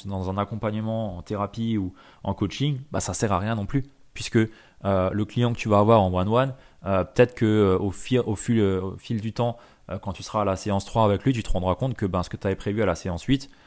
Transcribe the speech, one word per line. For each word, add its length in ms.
dans 240
un 80
accompagnement 800
en 60
thérapie 560
ou 160
en 120
coaching, 440
bah, 80
ça 160
sert 160
à 80
rien 160
non 100
plus. 200
Puisque, 240
euh, 260
le 140
client 260
que 60
tu 100
vas 120
avoir 220
en 120
one-one, 400
euh, 180
peut-être 320
que, 100
euh, 320
au 140
fil, 300
au 140
fil, 240
euh, 220
au 160
fil 220
du 140
temps, 240
euh, 100
quand 140
tu 100
seras 200
à 20
la 100
séance 300
trois 180
avec 200
lui, 100
tu 100
te 60
rendras 260
compte 200
que, 100
ben, 180
ce 60
que 80
t'avais 180
prévu 260
à 40
la 100
séance 280
huit, 260